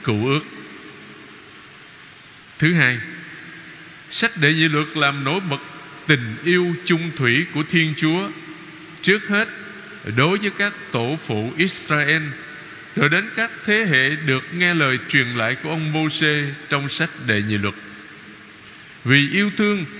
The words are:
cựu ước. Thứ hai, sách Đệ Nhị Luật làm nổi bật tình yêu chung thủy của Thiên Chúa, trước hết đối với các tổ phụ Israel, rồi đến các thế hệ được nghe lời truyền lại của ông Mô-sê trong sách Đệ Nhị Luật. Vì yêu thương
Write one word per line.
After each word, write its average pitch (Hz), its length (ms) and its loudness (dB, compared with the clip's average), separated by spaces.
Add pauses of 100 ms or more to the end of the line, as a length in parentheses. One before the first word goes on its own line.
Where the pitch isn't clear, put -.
cựu 110 240 0
ước. 147 140 2 (2250)
Thứ 160 160 4
hai, 123 260 4 (1080)
sách 226 220 2 (100)
Đệ 147 120 6
Nhị 160 140 4
Luật 151 200 2 (100)
làm 143 260 2
nổi 151 160 2
bật 156 200 -4 (480)
tình 120 360 2
yêu 175 320 4 (100)
chung 170 300 2
thủy 131 380 2
của 147 100 0
Thiên 160 340 2
Chúa, 175 320 0 (720)
trước 202 260 2
hết 208 220 2 (680)
đối 165 220 4
với 202 200 -2
các 202 160 0 (180)
tổ 127 340 0
phụ 113 320 -2
Israel, 156 680 2 (720)
rồi 151 140 4
đến 196 260 0
các 226 160 -2 (140)
thế 214 200 4
hệ 143 300 4
được 139 280 0 (100)
nghe 175 200 2
lời 135 260 2 (100)
truyền 131 180 2
lại 120 280 0
của 151 140 -8
ông 156 240 -2
Mô-sê 151 520 2 (240)
trong 143 200 0
sách 160 200 0 (180)
Đệ 104 140 4
Nhị 107 160 0
Luật. 101 160 0 (1300)
Vì 143 240 6
yêu 202 280 2
thương 208 280 2 (140)